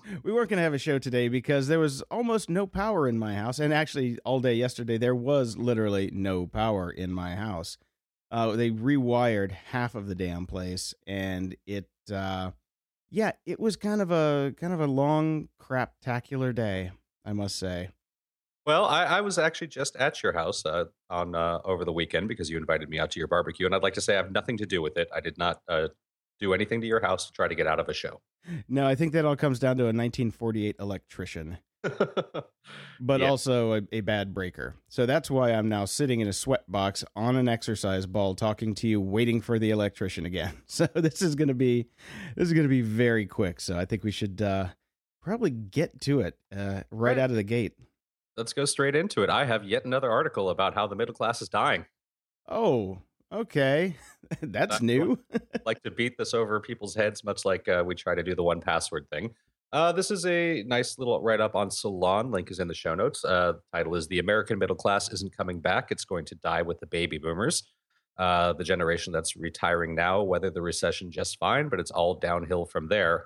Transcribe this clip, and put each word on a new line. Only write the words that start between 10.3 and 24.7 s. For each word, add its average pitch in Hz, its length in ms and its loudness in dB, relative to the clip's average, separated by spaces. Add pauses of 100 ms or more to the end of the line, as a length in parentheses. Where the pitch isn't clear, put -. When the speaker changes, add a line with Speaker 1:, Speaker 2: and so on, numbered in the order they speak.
Speaker 1:
place, 92 480 -6 (140)
and 95 480 -4 (140)
it, 98 200 -6 (240)
uh, 95 380 -4 (580)
yeah, 202 220 0 (160)
it 170 140 -6
was 214 160 0
kind 208 260 -2
of 170 80 -2
a, 147 480 4
kind 175 140 -4
of 160 80 -2
a 147 80 2
long, 156 600 2 (140)
craptacular 127 920 -2
day, 98 380 0 (340)
I 104 80 -6
must 101 240 -2
say. 92 340 -4 (760)
Speaker 2:
Well, 160 200 4
I, 165 180 4
I 170 160 2
was 196 180 0
actually 160 300 0
just 135 260 -4
at - 300 0
your 95 80 2
house, 85 340 -2
uh, 82 200 0 (220)
on, 87 280 -4
uh, 85 280 0
over 90 200 0
the 85 80 -2
weekend 82 340 0
because 82 240 -6
you 82 60 -4
invited 78 320 0
me 78 100 -6
out 78 140 -2
to 87 80 -8
your - 80 -4
barbecue, 87 380 0
and 90 80 2
I'd 95 100 2
like 95 100 0
to 104 60 -4
say 104 140 2
I - 20 4
have 95 160 -2
nothing 107 240 -2
to 101 100 -4
do 90 160 -2